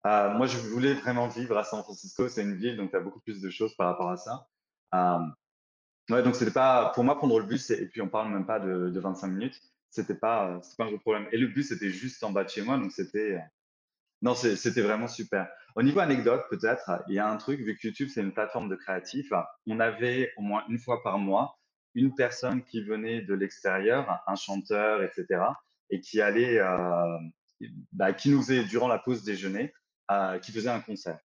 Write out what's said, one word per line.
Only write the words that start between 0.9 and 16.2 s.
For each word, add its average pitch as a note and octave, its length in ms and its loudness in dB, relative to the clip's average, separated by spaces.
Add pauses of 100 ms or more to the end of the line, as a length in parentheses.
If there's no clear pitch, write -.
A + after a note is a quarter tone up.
vraiment B2 320 0
vivre A#2 300 -2
à G#2+ 60 2
San G#2+ 200 -6
Francisco. - 440 -4
C'est A2 140 -4
une G2+ 140 -2
ville, A#2 200 -4
donc G2 160 -6
t'as F#2+ 100 0
beaucoup G2 180 -10
plus G#2 200 -10
de F#2+ 120 -6
choses A2 240 -2
par F#2 100 0
rapport F2 240 0
à F2+ 80 -4
ça. A#2+ 300 -12 (480)
Euh, F2+ 240 4 (920)
ouais, A#2+ 140 4
donc B2 120 4
c'était A2 140 2
pas, B2+ 460 6
pour B2 80 2
moi, C#3+ 160 4
prendre B2 180 6
le G#2 80 2
bus, A#2 240 -4
et, G#2+ 140 0
et - 20 -2
puis A2 160 -8
on G2 80 -2
parle G#2+ 240 -2
même F#2+ 140 -2
pas A2 120 0
de, F#2 300 0
de F2+ 100 -4
vingt-cinq F#2 280 -6
minutes, G2+ 340 -6 (300)
c'était G#2 240 -4
pas, A2 340 0
euh, F2+ 140 -8
c'était - 140 -20
pas A#2 80 -2
un G#2+ 60 -6
gros G#2+ 60 -4
problème. G#2 340 0
Et A2+ 60 0
le B2 120 2
bus C3+ 220 -2
était G2+ 180 -4
juste A2 340 -8
en G#2 80 -4
bas G2 140 0
de - 40 -12
chez G#2 140 -6
moi, C3 160 0
donc G2 120 -4
c'était, G#2 440 -4
euh, E2 40 -6 (840)
non, B2 100 2
c'est, A#2+ 220 2
c'était A#2 260 0
vraiment G#2+ 260 2
super. G2 400 -4 (280)
Au A2+ 80 2
niveau D3 160 6
anecdote, C3 500 4